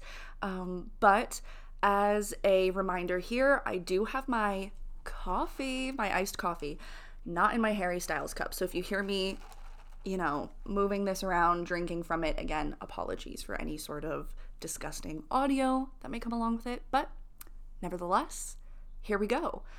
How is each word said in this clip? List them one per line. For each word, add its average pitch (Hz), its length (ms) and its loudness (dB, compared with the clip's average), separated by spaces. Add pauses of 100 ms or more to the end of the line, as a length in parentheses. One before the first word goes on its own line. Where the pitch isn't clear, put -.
(420)
Um, 185 480 -4 (100)
but 208 400 6 (440)
as 202 500 6 (100)
a 190 280 8
reminder 180 480 0
here, 262 440 4
I 202 140 0
do 185 280 2
have 269 220 -4
my 208 440 2 (320)
coffee, 262 880 -2
my 233 220 0
iced 190 260 0
coffee, 170 400 -2 (440)
not 175 300 2
in 233 80 2
my 214 120 4
Harry 180 260 0
Styles 151 340 -2
cup. - 220 -4
So 190 100 0
if 180 80 -2
you 175 80 0
hear 196 220 0
me, 190 340 0 (640)
you 190 140 -2
know, 156 320 0 (160)
moving 202 400 2
this 190 180 0
around, 175 440 4
drinking 170 360 -2
from 165 200 0
it, 156 160 2
again, 151 420 -2
apologies - 640 -6
for - 180 -4
any 151 160 -4
sort 147 260 -8
of 147 300 -4 (260)
disgusting 156 720 -6
audio 262 600 2 (120)
that - 80 -8
may 233 100 -4
come 233 140 -4
along 233 240 2
with 226 100 -6
it. 240 220 -6
But 285 220 2 (720)
nevertheless, 180 760 0 (480)
here 208 120 0
we 208 100 2
go. 277 360 0 (160)